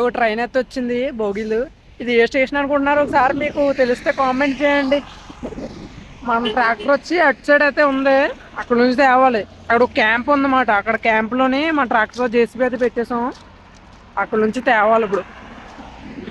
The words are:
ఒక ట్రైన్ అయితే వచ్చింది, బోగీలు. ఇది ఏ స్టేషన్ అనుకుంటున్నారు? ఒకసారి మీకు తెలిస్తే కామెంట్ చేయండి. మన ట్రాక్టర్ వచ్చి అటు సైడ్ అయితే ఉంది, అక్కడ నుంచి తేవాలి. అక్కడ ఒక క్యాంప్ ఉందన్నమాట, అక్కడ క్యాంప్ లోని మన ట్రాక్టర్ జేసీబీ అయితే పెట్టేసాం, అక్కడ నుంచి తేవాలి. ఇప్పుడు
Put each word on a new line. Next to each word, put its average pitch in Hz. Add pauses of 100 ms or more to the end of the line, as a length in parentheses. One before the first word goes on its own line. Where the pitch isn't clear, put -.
ఒక 240
ట్రైన్ 226
అయితే 262
వచ్చింది, 240 (180)
బోగీలు. 220 (400)
ఇది 240
ఏ 226
స్టేషన్ 269
అనుకుంటున్నారు? 285
ఒకసారి 269
మీకు 294 (160)
తెలిస్తే 247 (100)
కామెంట్ 269
చేయండి. 285 (1300)
మన 233
ట్రాక్టర్ 233
వచ్చి 277 (100)
అటు 269
సైడ్ 294
అయితే 294
ఉంది, 269 (460)
అక్కడ 233
నుంచి 247
తేవాలి. 254 (240)
అక్కడ 233
ఒక 233
క్యాంప్ 233
ఉందన్నమాట, 262 (120)
అక్కడ 220 (100)
క్యాంప్ 220
లోని 262 (160)
మన 269
ట్రాక్టర్ 226
జేసీబీ 233
అయితే 240
పెట్టేసాం, 233 (1040)
అక్కడ 214
నుంచి 220
తేవాలి. 220
ఇప్పుడు 202 (1080)